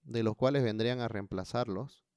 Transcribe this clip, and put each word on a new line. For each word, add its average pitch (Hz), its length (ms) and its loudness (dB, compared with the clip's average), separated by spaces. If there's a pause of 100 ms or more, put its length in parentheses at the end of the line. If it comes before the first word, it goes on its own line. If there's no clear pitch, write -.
de 117 220 -2
los 107 120 2
cuales 135 280 4
vendrían 113 360 0
a 117 80 -2
reemplazarlos 104 960 -4 (120)